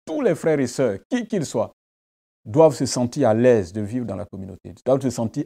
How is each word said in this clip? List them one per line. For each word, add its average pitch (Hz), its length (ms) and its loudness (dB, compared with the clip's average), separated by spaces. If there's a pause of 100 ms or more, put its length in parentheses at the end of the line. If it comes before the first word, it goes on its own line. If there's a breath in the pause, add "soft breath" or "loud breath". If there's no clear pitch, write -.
tous 311 160 -6
les 202 140 2
frères 156 240 0
et 131 80 0
sœurs, 120 320 -2 (100)
qui 240 180 -4
qu'ils 180 180 -4
soient, 107 260 -4 (720)
doivent 143 300 6
se 139 100 -2
sentir 123 440 0
à 107 40 4
l'aise 110 400 4
de 107 80 -6
vivre 117 240 -6
dans 98 100 -8
la 95 100 -10
communauté, 95 480 -16 (120)
doivent 131 160 2
se 127 80 0
sentir 117 360 -4